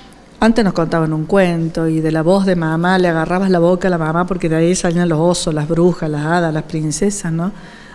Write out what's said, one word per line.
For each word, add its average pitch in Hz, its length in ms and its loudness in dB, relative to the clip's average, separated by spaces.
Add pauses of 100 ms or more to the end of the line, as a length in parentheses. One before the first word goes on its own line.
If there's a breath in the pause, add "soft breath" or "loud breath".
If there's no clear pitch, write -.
(400 loud breath)
antes 226 260 4
nos 185 80 0
contaban 165 400 0
un 156 120 -2
cuento 165 640 0
y 160 140 0
de 156 100 0
la 160 120 0
voz 190 220 2
de 190 100 2
mamá 170 420 0
le 180 100 2
agarrabas 175 440 0
la 175 80 4
boca 180 280 2
a 185 40 2
la 175 80 -2
mamá 160 260 0
porque 180 240 -4
de 160 60 0
ahí 170 200 2
salían 175 320 0
los 160 120 0
osos, 175 340 0
las 151 160 -2
brujas, 165 400 0
las 151 160 -4
hadas, 170 280 0
las 151 100 -4
princesas, 165 680 -4
¿no? 165 200 -2 (420 loud breath)